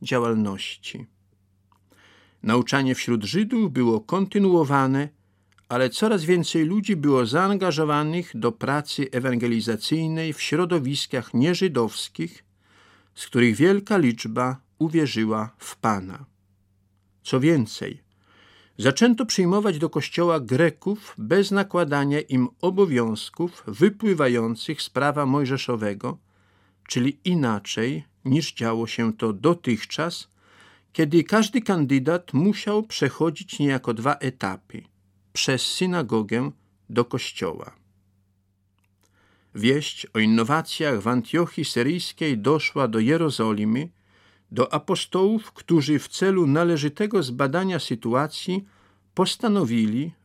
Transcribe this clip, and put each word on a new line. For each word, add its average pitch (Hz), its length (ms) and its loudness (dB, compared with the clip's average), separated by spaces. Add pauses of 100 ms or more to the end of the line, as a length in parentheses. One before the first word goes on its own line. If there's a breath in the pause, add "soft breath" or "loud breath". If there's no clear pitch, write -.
działalności. 113 1040 -4 (1400 soft breath)
Nauczanie 123 520 2
wśród 117 280 -2
Żydów 202 480 0
było 117 300 2
kontynuowane, 151 1080 2 (600)
ale 127 200 0
coraz 214 340 0
więcej 165 420 2
ludzi 196 300 0
było 139 300 4
zaangażowanych 160 1120 0
do 117 120 0
pracy 139 600 -4
ewangelizacyjnej 127 1200 -2
w - 80 -10
środowiskach 143 920 -2
nieżydowskich, 160 1080 -2 (720 soft breath)
z - 100 -12
których 120 300 4
wielka 196 420 4
liczba 123 640 0 (180)
uwierzyła 110 800 0
w - 180 -16
Pana. 98 500 -2 (1000)
Co 131 160 0
więcej, 131 640 0 (760 soft breath)
zaczęto 220 480 4
przyjmować 190 540 2
do 160 100 0
kościoła 165 500 0
Greków 156 800 0
bez 180 340 2
nakładania 151 680 0
im 127 260 0 (140)
obowiązków 165 1080 0
wypływających 123 1120 0
z - 80 -8
prawa 143 360 0
mojżeszowego, 127 920 -2 (720)
czyli 135 360 -2
inaczej 135 800 -2 (220)
niż 147 280 0
działo 113 340 -2
się 113 260 -2
to 110 200 -2
dotychczas, 147 920 -2 (640 soft breath)
kiedy 160 300 4
każdy 220 380 2
kandydat 151 720 0
musiał 208 500 2
przechodzić - 760 -4
niejako 135 340 0
dwa 123 220 0
etapy – 104 680 -8 (500)
przez 131 280 0
synagogę 123 920 -2 (380)
do 120 160 0
kościoła. - 720 -8 (1800)
Wieść 131 580 0
o 113 60 0
innowacjach 117 840 2
w 101 60 -2
Antiochii 139 580 -2
Syryjskiej 147 720 -2
doszła 139 500 0
do 110 120 0
Jerozolimy, 120 920 0 (640 soft breath)
do 127 220 0
apostołów, 190 800 0
którzy 151 480 2
w - 80 -8
celu 185 400 2
należytego 170 760 0
zbadania 143 560 -2
sytuacji 147 880 -4 (480 soft breath)
postanowili 143 1000 0 (140)